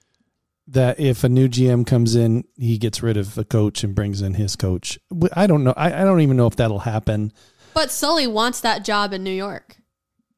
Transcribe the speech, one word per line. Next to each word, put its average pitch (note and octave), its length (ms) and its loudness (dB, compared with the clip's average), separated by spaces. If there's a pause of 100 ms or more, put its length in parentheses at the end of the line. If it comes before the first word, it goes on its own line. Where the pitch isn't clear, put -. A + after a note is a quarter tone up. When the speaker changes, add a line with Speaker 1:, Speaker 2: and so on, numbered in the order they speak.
(680)
Speaker 1:
that B2+ 320 0
if C3+ 240 0
a B2 40 4
new B2+ 200 4
G B2 200 2
M B2 160 2
comes A#2 300 2
in, A#2 300 2 (120)
he A#2 220 -2
gets A2 240 -4
rid A2+ 140 0
of G#2 180 -6
the G#2+ 100 -6
coach G#2+ 380 0
and G2+ 100 -4
brings G2+ 300 -2
in F#2+ 120 -2
his G2+ 200 -2
coach. - 460 -4 (100)
W-, F3 240 0
I G3 140 2
don't D3 160 2
know. C3 120 2
I, E3 160 0 (100)
I - 20 2
don't F#3+ 160 4
even C3+ 160 4
know A#2+ 100 4
if A2 80 0
that'll A2 260 0
happen. G#2+ 520 -4 (420)
Speaker 2:
But D#4 160 0
Sully D4 380 0
wants A3+ 320 -2
that G#3+ 240 -2
job G3+ 280 -2
in F#3+ 120 -8
New F#3+ 80 -6
York. F#3+ 440 -10 (600)